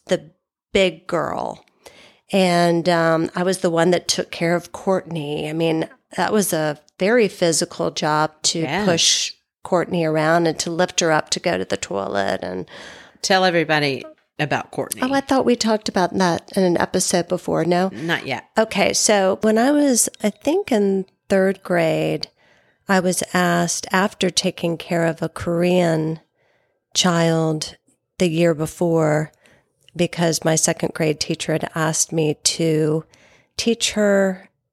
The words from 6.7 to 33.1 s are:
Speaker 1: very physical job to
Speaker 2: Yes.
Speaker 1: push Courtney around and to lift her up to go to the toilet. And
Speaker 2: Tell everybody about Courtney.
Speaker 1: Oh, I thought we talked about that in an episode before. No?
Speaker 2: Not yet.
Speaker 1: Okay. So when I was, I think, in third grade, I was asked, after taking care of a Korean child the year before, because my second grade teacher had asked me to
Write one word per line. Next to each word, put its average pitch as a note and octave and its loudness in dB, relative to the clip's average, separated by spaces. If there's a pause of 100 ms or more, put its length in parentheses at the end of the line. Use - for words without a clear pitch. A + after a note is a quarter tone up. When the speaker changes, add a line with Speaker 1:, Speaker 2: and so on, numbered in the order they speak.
Speaker 1:
very G#3+ 2
physical E3+ -2
job D3+ 0 (140)
to - -2
Speaker 2:
Yes. D#3+ -2
Speaker 1:
push - 2 (300)
Courtney F3 0
around D#3+ 2
and D#3 0
to F3 -4
lift F3 -2
her E3 2
up - 0
to F3+ -4
go F3+ -2
to F#3 -4
the - -2
toilet. G2 -4
And F2+ -8 (560)
Speaker 2:
Tell F#3+ 2
everybody D3+ 0 (340)
about C#3 -2
Courtney. - -6
Speaker 1:
Oh, B3+ -2
I C#4 2
thought C4+ 0
we A#3+ 4
talked A3 -2
about F3 -2
that F3 -2
in G3 2
an F3 2
episode F3+ -2
before. E3 -2
No? F3 0
Speaker 2:
Not D#3+ -6
yet. B2+ -6 (140)
Speaker 1:
Okay. A3 0
So G3 2
when A3 2
I B3+ 4
was, C#4+ 2 (160)
I G#3+ 2
think, E4+ -2
in G3 2 (220)
third G3 2
grade, D#3 0 (600)
I G3 2
was F3+ -2 (100)
asked, F3 0
after F#3+ 0
taking E3+ -2
care E3 -2
of D#3+ -4
a D#3+ -4
Korean E3+ 0 (720)
child E3 0 (420)
the F#3 2
year E3 2
before, D#3 0 (640)
because E3 0
my D#3+ 2
second - -2
grade D#3 -2
teacher - -4
had - -4
asked D#3+ -2
me D3+ 0
to D#3+ 0 (520)